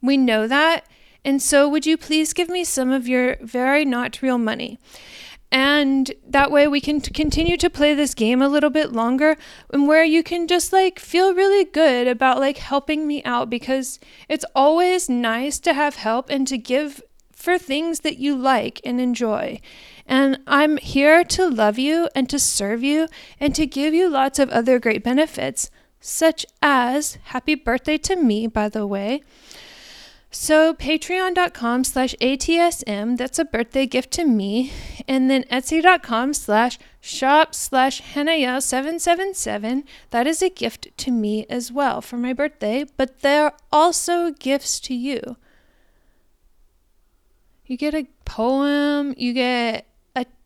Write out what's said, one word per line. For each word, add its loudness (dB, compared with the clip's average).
We 2
know 2
that. 2
And 0
so 4
would 0
you 2
please -2
give -2
me -2
some -2
of -2
your 0
very 0
not -4
real 0
money? -4
And 2
that 2
way 6
we 0
can -2
t-, -10
continue 0
to 2
play 2
this 0
game 2
a 4
little 2
bit 0
longer, 0
and 2
where 6
you 4
can -4
just, 0
like, 2
feel 2
really 4
good 2
about, 2
like, 0
helping -4
me -4
out, -2
because -4
it's -4
always 4
nice -2
to 0
have 0
help -4
and -2
to -4
give -4
for -2
things -4
that -4
you -2
like 0
and -4
enjoy. -2
And 2
I'm 2
here 4
to 0
love 0
you 0
and -2
to -4
serve -2
you 0
and 0
to 0
give -2
you 2
lots 0
of 2
other 2
great -2
benefits, -2
such -2
as, 0
happy -4
birthday -2
to -2
me, 0
by -2
the -4
way. -4
So 2
Patreon -2
dot 0
com -2
slash -2
A 0
T 0
S 2
M, -4
that's -6
a 2
birthday -2
gift -4
to -2
me. 0
And 2
then 2
Etsy -2
dot 4
com -2
slash 0
shop 2
slash 0
Hanael -2
seven -4
seven 0
seven, -6
that 0
is -2
a 2
gift -8
to -6
me -2
as -8
well -2
for -12
my -4
birthday, -4
but -4
they're 2
also 2
gifts -4
to -10
you. -6
You -8
get -2
a -4
poem, 0
you -4
get -2
a -4